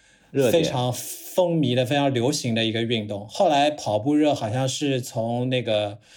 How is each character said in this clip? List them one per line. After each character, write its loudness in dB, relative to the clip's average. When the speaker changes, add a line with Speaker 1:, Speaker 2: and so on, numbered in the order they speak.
Speaker 1:
热 2
点。 4
Speaker 2:
非 0
常 -2
风 -2
靡 2
的、 2
非 0
常 2
流 0
行 -2
的 0
一 0
个 -2
运 -2
动。 -8
后 2
来 4
跑 -2
步 0
热 4
好 -4
像 -2
是 -2
从 -4
那 0
个 -2